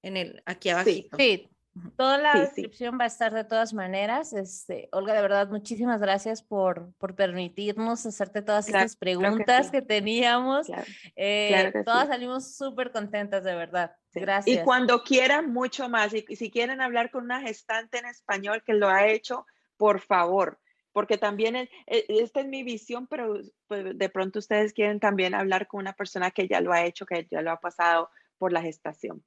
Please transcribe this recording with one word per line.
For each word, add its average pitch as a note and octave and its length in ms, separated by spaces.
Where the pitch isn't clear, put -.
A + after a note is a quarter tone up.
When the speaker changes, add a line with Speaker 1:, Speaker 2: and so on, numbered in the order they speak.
Speaker 1:
En F#3+ 160
el, F3+ 300
aquí F3+ 240
Speaker 2:
Sí. - 20
Speaker 1:
abajito. F#3 460
Speaker 3:
Sí, A#3 320
Speaker 1:
Ujú. F3 160
Speaker 3:
toda C4 260
la D4 160
Speaker 2:
Sí, F#3+ 60
sí. F#3 60
Speaker 3:
descripción A#3+ 540
va A#3+ 60
a A3+ 40
estar A3+ 260
de A3 100
todas A3 300
maneras. G#3 580
Este, F#3 600
Olga, G3 200
de G#3+ 80
verdad, G3+ 300
muchísimas G#3+ 500
gracias G3+ 420
por, F3+ 540
por F#3 180
permitirnos G3+ 920
hacerte G#3 340
todas G#3 240
Speaker 2:
Claro, G3+ 220
Speaker 3:
estas A3 100
Speaker 2:
claro F#3 160
que F3+ 80
Speaker 3:
preguntas A3+ 460
Speaker 2:
sí. - 60
Speaker 3:
que C4+ 100
teníamos. A#3+ 840
Speaker 2:
Claro, F3 160
Speaker 3:
Eh, G#3 360
Speaker 2:
claro F#3+ 220
que G#3 120
Speaker 3:
todas A#3 200
Speaker 2:
sí. D4 40
Speaker 3:
salimos B3+ 480
súper B3+ 340
contentas, G3+ 540
de F#3 100
verdad. E3+ 400
Speaker 2:
Sí. - 60
Speaker 3:
Gracias. G3 420
Speaker 2:
Y - 20
cuando B3 380
quieran, C4+ 500
mucho B3 380
más. G#3+ 240
Y, G#3+ 120
y G#3+ 100
si G#3+ 140
quieren A#3+ 300
hablar A#3+ 300
con B3 140
una B3 180
gestante A3+ 560
en A#3+ 80
español G#3 580
que A#3 80
lo G#3 160
ha F#3+ 200
hecho, A3+ 360
por G#3 240
favor, F3+ 580
porque G#3 260
también G#3+ 380
el, B3+ 120
e-, A3+ 220
esta A3+ 320
es C#4 60
mi C4+ 160
visión, A#3+ 440
pero, A3+ 320
pues, G3 300
de F#3+ 100
pronto F#3+ 300
ustedes G#3 340
quieren G#3 260
también G3 360
hablar G3 320
con G3+ 140
una G3 120
persona F#3 380
que F#3+ 180
ya F#3 140
lo F3 100
ha E3+ 140
hecho, F3 180
que E3+ 260
ya D#3+ 120
lo E3 80
ha E3 100
pasado E3+ 480
por F#3 120
la E3+ 120
gestación. D3+ 640